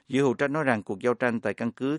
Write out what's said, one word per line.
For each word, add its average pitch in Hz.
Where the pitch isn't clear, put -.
Giới 135
hữu 131
trách 139
nói 156
rằng 120
cuộc 98
giao 123
tranh 117
tại 104
căn 117
cứ 139